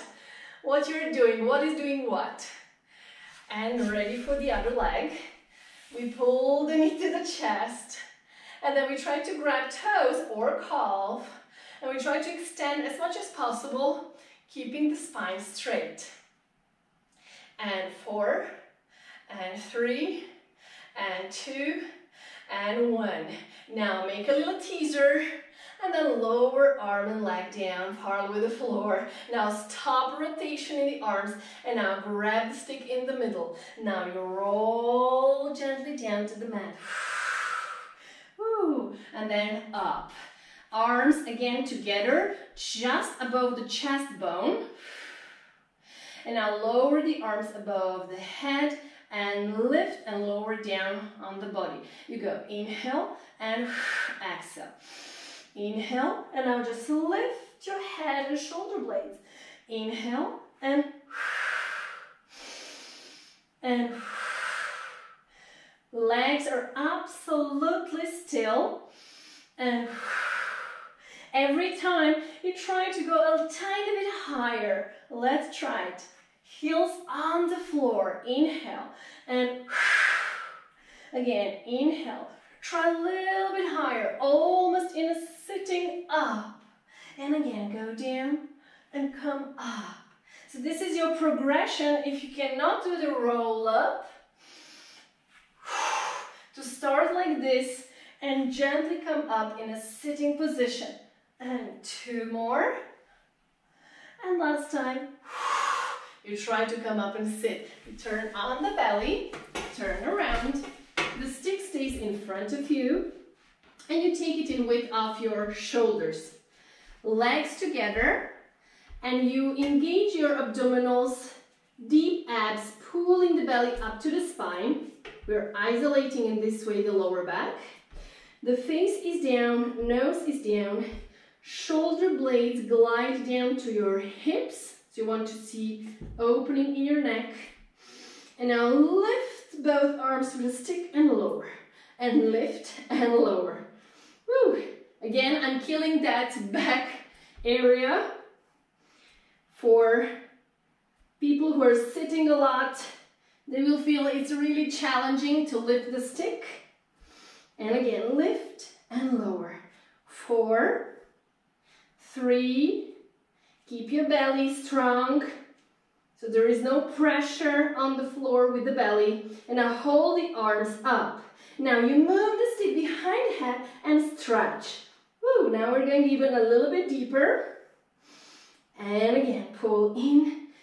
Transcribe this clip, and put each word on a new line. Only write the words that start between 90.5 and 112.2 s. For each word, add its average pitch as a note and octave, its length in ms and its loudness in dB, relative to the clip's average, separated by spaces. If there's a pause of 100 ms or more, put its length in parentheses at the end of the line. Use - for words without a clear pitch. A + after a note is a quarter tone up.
this D#4+ 220 -4
is E4+ 160 -2
your D#4+ 180 2
progression. D4 920 2
If C#4 180 -6
you C4 120 -14
cannot C#4 480 0
do F4 160 -2
the D4 120 -2
roll A#3 560 0
up, - 440 0 (2500)
to C#4 80 -16
start D4 500 0
like E4 260 0
this C4 460 0 (360)
and C4+ 300 0
gently D4+ 460 0
come D4+ 320 -2
up A3 300 -2
in A3 100 -10
a A3 120 -10
sitting D4 560 -4
position. B3 580 -2 (440)
And B3 440 -8
two A#3 480 -8
more. A#3 440 0 (1500)
And F4+ 140 0
last D4 320 0
time, C4+ 360 -4 (1200)
you G#3 100 -8
try A3+ 300 0
to A#3 160 -6
come A3 180 -2
up G3+ 180 -4
and G#3+ 220 -4
sit. - 300 -4 (200)
You G#3+ 80 -16
turn A3 380 -6
on - 260 -4
the G#4 140 -2
belly, A3+ 580 0 (420)
turn G3+ 280 -4
around. C#4+ 640 0 (560)
The C4+ 60 -4
stick F#4+ 340 -4
stays C4+ 400 -4
in G#3 180 -4
front G3+ 320 -6